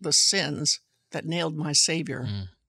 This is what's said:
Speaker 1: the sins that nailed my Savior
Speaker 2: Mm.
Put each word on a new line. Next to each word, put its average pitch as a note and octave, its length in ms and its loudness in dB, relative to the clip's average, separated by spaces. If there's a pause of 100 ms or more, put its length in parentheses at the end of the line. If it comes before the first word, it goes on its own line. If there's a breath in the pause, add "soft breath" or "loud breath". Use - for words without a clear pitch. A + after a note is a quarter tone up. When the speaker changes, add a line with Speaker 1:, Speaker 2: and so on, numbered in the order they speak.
Speaker 1:
the D3 120 -4
sins D3 680 2 (320)
that E3+ 120 -6
nailed E3 320 -2
my D3+ 160 -2
Savior C#3+ 560 0
Speaker 2:
Mm. G2+ 200 -6 (200)